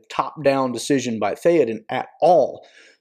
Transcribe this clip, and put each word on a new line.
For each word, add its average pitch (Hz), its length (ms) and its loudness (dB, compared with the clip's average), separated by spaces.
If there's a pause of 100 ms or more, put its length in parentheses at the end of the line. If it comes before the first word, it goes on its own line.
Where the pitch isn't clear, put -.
top-down 139 640 -2
decision 120 480 -2
by 101 140 -2
Theoden 139 560 0
at 127 180 -6 (140)
all. 156 440 2 (360)